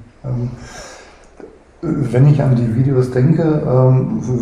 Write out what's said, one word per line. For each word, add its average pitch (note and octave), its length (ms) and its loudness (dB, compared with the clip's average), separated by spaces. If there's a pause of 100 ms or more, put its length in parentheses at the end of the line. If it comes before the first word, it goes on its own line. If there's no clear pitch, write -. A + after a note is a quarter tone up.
(240)
Ähm, B2 280 -6 (1300)
wenn C3 440 2
ich - 160 4
an C3 120 2
die A2+ 200 -2
Videos C3 340 0
denke, D#3 340 2
ähm, C3 760 0 (220)